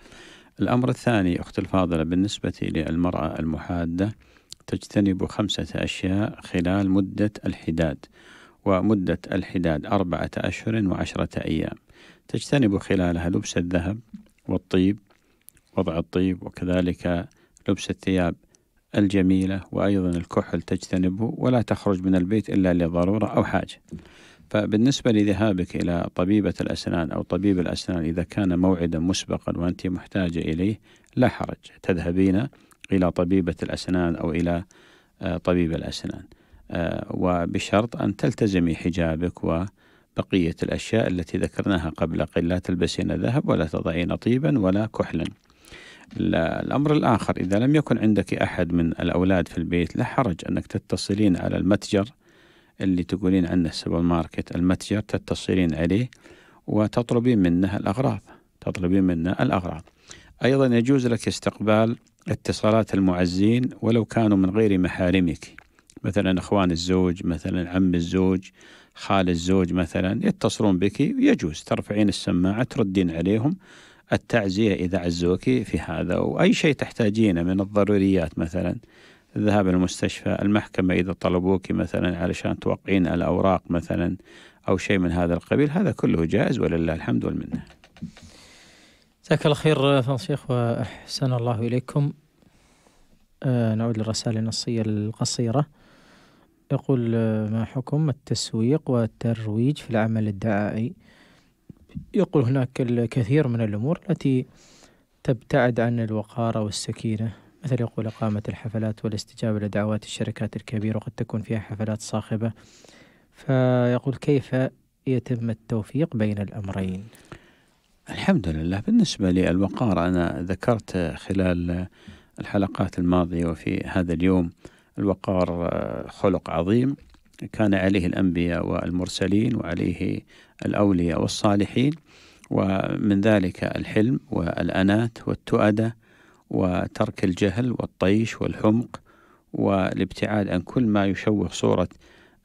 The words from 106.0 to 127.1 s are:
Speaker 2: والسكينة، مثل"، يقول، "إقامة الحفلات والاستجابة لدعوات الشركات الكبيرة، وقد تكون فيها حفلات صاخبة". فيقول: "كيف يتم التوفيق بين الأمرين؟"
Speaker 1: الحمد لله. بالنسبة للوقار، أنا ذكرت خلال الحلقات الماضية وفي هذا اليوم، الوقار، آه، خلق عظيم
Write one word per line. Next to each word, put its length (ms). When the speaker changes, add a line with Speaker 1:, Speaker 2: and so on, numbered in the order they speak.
Speaker 2:
والسكينة، 760
مثل"، 180
يقول، 260
"إقامة 420
الحفلات 560
والاستجابة 540
لدعوات 440
الشركات 520
الكبيرة، 420
وقد 200
تكون 240
فيها 180
حفلات 420
صاخبة". 500
فيقول: 800
"كيف 400
يتم 420
التوفيق 680
بين 200
الأمرين؟" 640
Speaker 1:
الحمد 380
لله. 320
بالنسبة 520
للوقار، 760
أنا 340
ذكرت 760
خلال 720
الحلقات 600
الماضية 460
وفي 400
هذا 280
اليوم، 360
الوقار، 720
آه، 360
خلق 420
عظيم 460